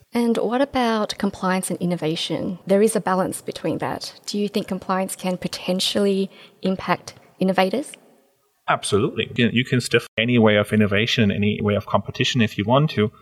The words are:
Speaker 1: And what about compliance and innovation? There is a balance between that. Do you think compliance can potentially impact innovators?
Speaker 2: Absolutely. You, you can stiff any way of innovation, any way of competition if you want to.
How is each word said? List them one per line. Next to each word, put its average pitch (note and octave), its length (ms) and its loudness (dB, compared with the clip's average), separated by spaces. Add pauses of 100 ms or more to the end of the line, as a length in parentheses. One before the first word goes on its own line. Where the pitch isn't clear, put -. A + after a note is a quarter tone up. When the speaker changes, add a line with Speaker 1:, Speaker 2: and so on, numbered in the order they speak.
(120)
Speaker 1:
And A#3 240 2
what A#3 240 -2
about A#3+ 560 0
compliance F#3+ 540 -2
and F3+ 100 -4
innovation? F3 840 -2
There G3 160 4
is A3 120 2
a G3+ 60 0
balance F#3 400 -2
between - 380 -6
that. - 480 -6
Do G#3 120 -6
you G#3 100 -2
think G3 200 -4
compliance F#3+ 480 -4
can F#3 220 -4
potentially G3 920 -2 (300)
impact - 540 -4 (240)
innovators? F#3+ 540 0 (760)
Speaker 2:
Absolutely. A2+ 680 0
You, A#2+ 160 2
you B2 140 0
can B2+ 160 0
stiff - 260 0 (120)
any A#2+ 200 2
way A2 180 8
of G#2 180 2
innovation, G#2+ 560 2
any G2+ 320 0
way G#2 120 2
of G2 120 -2
competition - 560 0
if - 160 -2
you G2+ 80 0
want C#3 240 4
to. G#2+ 200 0 (120)